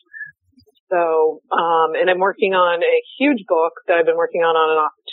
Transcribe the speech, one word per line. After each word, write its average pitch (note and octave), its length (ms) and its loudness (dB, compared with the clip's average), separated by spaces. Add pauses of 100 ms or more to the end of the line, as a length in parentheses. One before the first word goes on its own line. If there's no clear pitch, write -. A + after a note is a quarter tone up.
(880)
So, D#3+ 520 0 (100)
um, E3 420 0
and F3 160 0
I'm F3+ 100 0
working F#3+ 340 0
on F3 280 2
a E3 140 2 (240)
huge C4 280 0
book E3 260 0 (140)
that E3+ 120 2
I've E3 80 2
been E3 100 0
working E3+ 240 -2
on, E3 140 2
on D#3+ 180 2
and D#3 60 0
off D3+ 160 -2
for - 180 -20